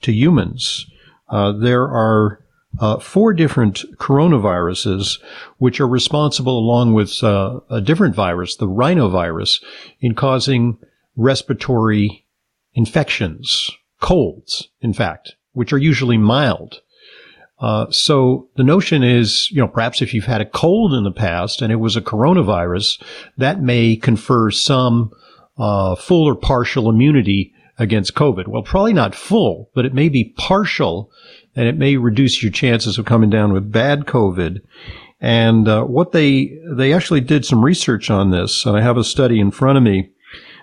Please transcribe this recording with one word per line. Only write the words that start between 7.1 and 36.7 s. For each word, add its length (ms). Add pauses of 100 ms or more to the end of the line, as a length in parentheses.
uh, 360 (100)
a 120
different 340
virus, 400
the 140
rhinovirus, 920 (380)
in 160
causing 640 (400)
respiratory 1080 (480)
infections, 960 (300)
colds, 720 (100)
in 140
fact, 420 (160)
which 220
are 40
usually 400
mild. 640 (760)
Uh, 320
so 680
the 80
notion 360
is, 480
you 120
know, 60
perhaps 340
if 120
you've 120
had 160
a 40
cold 480
in 120
the 60
past 500
and 100
it 60
was 180
a 60
coronavirus, 1000 (360)
that 240
may 340
confer 560
some, 580 (480)
uh, 380
full 320
or 80
partial 540
immunity 640 (260)
against 340
covid. 360
Well, 120
probably 300
not 240
full, 580
but 120
it 80
may 160
be 280
partial, 720 (460)
and 100
it 120
may 180
reduce 480
your 80
chances 460
of 80
coming 240
down 240
with 180
bad 300
covid. 560 (640)
And, 480
uh, 160
what 260
they, 460 (120)
they 220